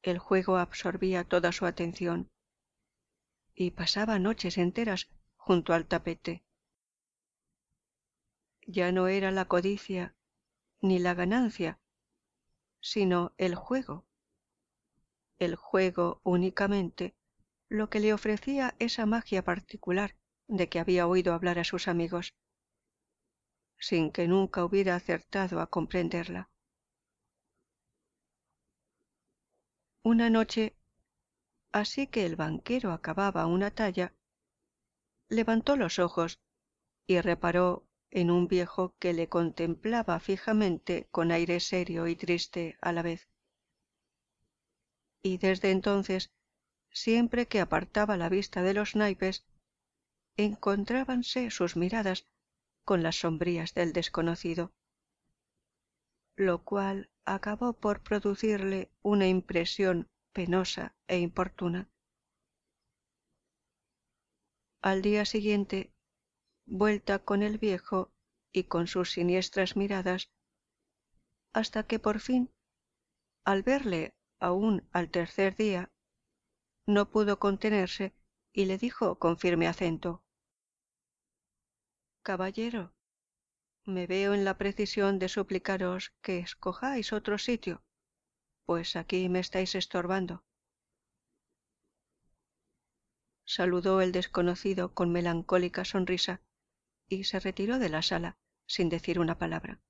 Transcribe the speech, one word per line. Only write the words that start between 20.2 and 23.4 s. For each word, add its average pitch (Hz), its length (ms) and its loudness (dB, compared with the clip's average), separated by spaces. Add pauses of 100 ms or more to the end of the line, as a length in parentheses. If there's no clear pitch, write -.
de 185 220 0
que 170 100 -2
había 175 280 4
oído 180 260 4
hablar 175 240 0
a 170 60 0
sus 170 240 -2
amigos, 175 480 -2 (1400)